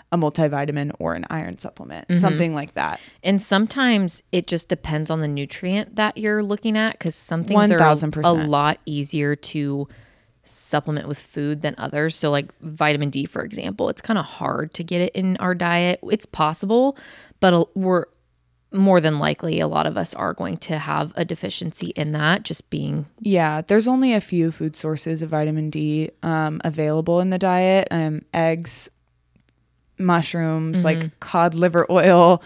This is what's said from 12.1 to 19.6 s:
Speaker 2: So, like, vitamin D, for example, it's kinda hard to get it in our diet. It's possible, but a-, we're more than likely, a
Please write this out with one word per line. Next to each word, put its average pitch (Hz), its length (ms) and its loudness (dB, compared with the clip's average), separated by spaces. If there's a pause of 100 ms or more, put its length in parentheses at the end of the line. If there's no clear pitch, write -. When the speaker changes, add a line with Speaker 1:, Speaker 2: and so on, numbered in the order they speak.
Speaker 2:
So, 151 160 0
like, 143 280 -2
vitamin 151 520 0
D, 135 140 -4
for - 180 -8
example, - 440 -6
it's - 140 -6
kinda 202 220 -2
hard - 520 -6
to 180 80 -10
get 175 160 -4
it 175 140 0
in 185 240 -2
our 180 160 0
diet. 175 460 0 (100)
It's - 160 -2
possible, 220 720 0 (420)
but 185 140 6
a-, 170 120 4 (100)
we're 185 300 2 (640)
more 190 280 6
than 156 200 2
likely, 160 400 -2
a 160 80 0